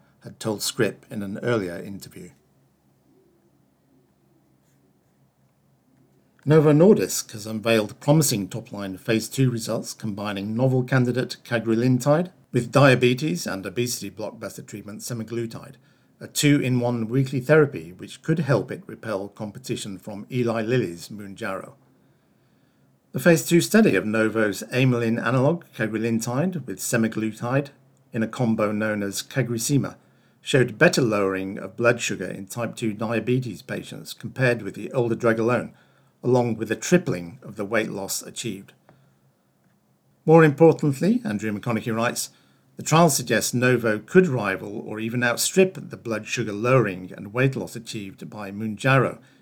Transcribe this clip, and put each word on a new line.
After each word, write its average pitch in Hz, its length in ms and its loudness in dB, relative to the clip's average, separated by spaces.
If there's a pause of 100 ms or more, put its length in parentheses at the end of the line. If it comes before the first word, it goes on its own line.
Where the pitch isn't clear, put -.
(260)
had - 160 -18
told 107 200 -6
Scrip - 480 -2
in 107 140 -8
an 98 180 -10
earlier 101 360 -2
interview. 92 540 -16 (4000)
Novo 151 300 8
Nordisk 156 600 6
has 101 120 -12
unveiled 110 540 0
promising 135 480 2
top-line 101 500 -10
phase 110 320 -2
two 131 220 2
results 110 420 -6
combining 104 640 -6
novel 127 280 2
candidate 123 600 0
cagrilintide 123 880 2 (200)
with - 200 -2
diabetes 135 760 4
and 95 180 -6
obesity 101 460 -6
blockbuster 104 540 -12
treatment 104 360 -14
semaglutide, 113 760 -8 (440)
a 110 80 -14
two-in-one 123 800 2
weekly 131 320 -2
therapy 120 540 2
which - 280 -16
could 160 180 -2
help 123 320 0
it 87 140 -12
repel 101 440 -8
competition 104 680 -10
from 104 340 -14
Eli 113 300 -2
Lilly's 107 480 -2
Mounjaro. 98 640 -10 (1400)
The 131 60 -6
phase 165 260 4
two 170 160 4
study 202 340 4
of 92 100 0
Novo's 107 640 0
amylin 120 500 2
analog, 135 440 0 (100)
cagrilintide, 117 880 -2
with 95 140 -10
semaglutide 113 920 -2 (440)
in 117 100 -2
a 107 40 -2
combo 110 440 0
known 107 300 -2
as 98 220 -6
CagriSema, 117 720 -2 (460)
showed 123 360 0
better 160 240 4
lowering 98 560 0
of - 200 -12
blood 117 240 2
sugar 92 240 -6
in 98 220 -10
type - 280 -8
two 110 180 -4
diabetes 113 680 -4
patients - 520 -12
compared 120 480 -2
with 98 140 -10
the 107 160 -12
older 117 240 0
drug 113 240 2
alone, 117 340 0 (500)
along 120 340 2
with 110 140 -6
a - 40 -4
tripling 92 640 -2
of 101 140 -16
the 104 100 -8
weight 110 240 -2
loss 98 320 -8
achieved. - 520 -10 (1500)
More 160 180 10
importantly, 156 800 4
Andrew 104 280 -4
McConaughey 110 440 -4
writes, 113 340 -2 (480)
"The - 60 -12
trial 165 260 6
suggests 117 440 0
Novo 120 460 2
could 180 280 4
rival 101 580 -4
or 107 140 -10
even 117 240 -4
outstrip 185 540 2 (120)
the 117 80 -12
blood 107 280 -6
sugar 107 280 -4
lowering 101 600 2
and 101 180 -12
weight 131 220 2
loss 95 200 -8
achieved 110 540 -12
by 104 220 -12
Mounjaro 110 680 0 (220)